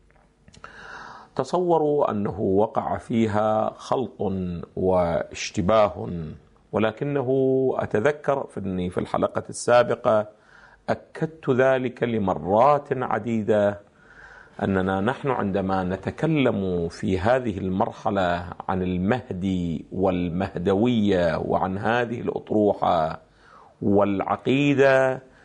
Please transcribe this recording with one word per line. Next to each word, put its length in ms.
تصوروا 760
أنه 300
وقع 560
فيها 800
خلط 560
واشتباه، 1300
ولكنه 560
أتذكر 680
في 140
أني 300
في 80
الحلقة 500
السابقة 800
أكدت 600
ذلك 520
لمرات 880
عديدة، 880
أننا 380
نحن 300
عندما 540
نتكلم 1040
في 300
هذه 400
المرحلة 840
عن 140
المهدي 1120
والمهدوية 1400
وعن 420
هذه 420
الأطروحة 1000
والعقيدة 1400